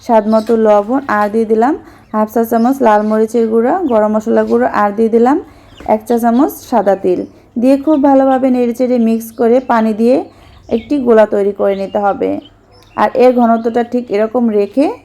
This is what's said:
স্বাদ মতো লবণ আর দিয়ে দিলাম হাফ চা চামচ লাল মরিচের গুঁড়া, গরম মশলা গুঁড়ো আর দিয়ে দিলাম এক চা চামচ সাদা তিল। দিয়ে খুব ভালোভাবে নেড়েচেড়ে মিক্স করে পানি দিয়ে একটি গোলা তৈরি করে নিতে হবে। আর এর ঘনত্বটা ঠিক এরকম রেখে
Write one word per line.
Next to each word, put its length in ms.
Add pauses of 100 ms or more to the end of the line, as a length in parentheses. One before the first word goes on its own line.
স্বাদ 280
মতো 200 (140)
লবণ 340 (180)
আর 160
দিয়ে 180
দিলাম 220 (380)
হাফ 220
চা 160
চামচ 260 (100)
লাল 140 (100)
মরিচের 420
গুঁড়া, 220 (160)
গরম 240
মশলা 360
গুঁড়ো 160 (160)
আর 160
দিয়ে 160
দিলাম 220 (580)
এক 140
চা 140
চামচ 300 (160)
সাদা 340
তিল। 180 (400)
দিয়ে 240
খুব 120 (120)
ভালোভাবে 480
নেড়েচেড়ে 400 (120)
মিক্স 200 (120)
করে 160 (140)
পানি 300
দিয়ে 160 (600)
একটি 180 (120)
গোলা 180 (100)
তৈরি 260
করে 220
নিতে 220
হবে। 260 (680)
আর 120 (160)
এর 140
ঘনত্বটা 440 (100)
ঠিক 120 (120)
এরকম 280 (140)
রেখে 280 (180)